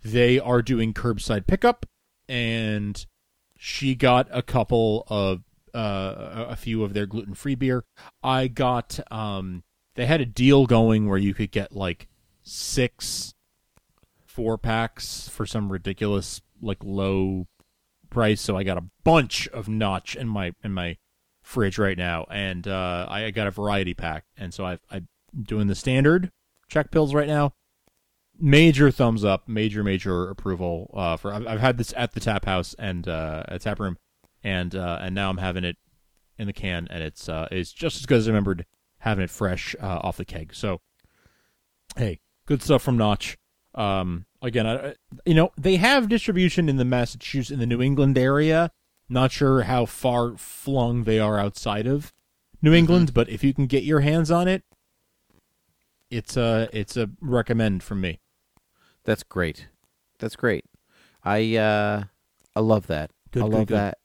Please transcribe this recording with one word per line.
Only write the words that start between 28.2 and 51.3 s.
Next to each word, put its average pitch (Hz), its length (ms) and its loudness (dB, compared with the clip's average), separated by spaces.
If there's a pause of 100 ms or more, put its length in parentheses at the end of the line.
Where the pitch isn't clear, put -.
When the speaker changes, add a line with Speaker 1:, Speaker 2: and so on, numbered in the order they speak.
Speaker 1:
Major 147 500 8
thumbs 113 360 2
up, 95 240 0
major, 107 340 -2
major 92 460 0
approval, 90 640 -6
uh, 87 240 -2
for, 101 160 -8
I've, 104 120 -8
I've 113 140 -4
had 123 180 4
this 120 200 -4
at 120 160 -4
the 117 60 -6
tap 104 260 -2
house 92 340 -2
and, 90 280 -6
uh, 80 400 -6
at 90 140 -10
Tap 104 180 -6
Room, 95 180 -4 (460)
and, 90 300 -4
uh, 87 280 -6
and 92 120 -6
now 98 160 -2
I'm 95 80 -4
having 90 280 -4
it 87 120 -6 (600)
in 110 100 -8
the 98 60 -8
can, 87 360 -6
and 85 140 -10
it's, - 240 -10
uh, 80 240 -6
it's 90 220 -6
just - 240 -6
as 135 80 -12
good 127 140 4
as 110 80 0
I 113 40 2
remembered 95 340 0 (340)
having 98 240 -2
it 87 60 -4
fresh, - 520 -6
uh, 95 200 -4
off 87 160 -6
the 95 80 -8
keg. 80 300 -14
So, 95 260 -6 (1160)
hey, 101 240 -4 (240)
good 143 180 -2
stuff 139 180 4
from 127 160 0
Notch. 104 400 0 (380)
Um, 95 500 -2 (160)
again, 117 240 -2
I, 131 240 -4
I, 143 40 -14 (320)
you 175 80 4
know, 160 240 6
they 185 200 2
have 233 320 4
distribution 185 600 2
in 135 80 2
the 127 80 2
Massachusetts, 123 680 -2
in 143 80 -6
the 117 60 0
New 120 160 0
England 135 360 4
area. 151 540 4 (360)
Not 127 240 2
sure 135 320 4
how 120 220 0
far 120 520 -2
flung 120 640 -2
they 110 160 2
are 107 200 2